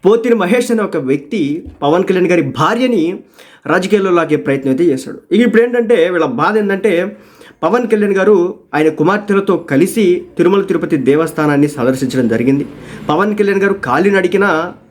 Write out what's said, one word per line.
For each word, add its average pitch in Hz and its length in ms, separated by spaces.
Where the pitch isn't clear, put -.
పోతిరి 226 280
మహేష్ 226 360
అనే 220 120
ఒక 185 140
వ్యక్తి 147 680
పవన్ 160 220
కళ్యాణ్ 185 220
గారి 170 160
భార్యని 185 760
రాజకీయాల్లో 190 440
లాగే 160 260
ప్రయత్నం 135 360
అయితే 151 120
చేశాడు. 131 500
ఇక 214 60
ఇప్పుడు 226 220
ఏంటంటే, 233 480
వీళ్ళ 165 160
బాధ 156 320
ఏంటంటే, 196 580
పవన్ 220 240
కళ్యాణ్ 208 280
గారు 190 400
ఆయన 156 140
కుమార్తెలతో 196 680
కలిసి 180 680
తిరుమల 190 240
తిరుపతి 170 340
దేవస్థానాన్ని 147 720
సందర్శించడం 127 600
జరిగింది. 127 380
పవన్ 202 280
కళ్యాణ్ 196 240
గారు 196 140
కాలిని 180 420
అడిగిన 180 560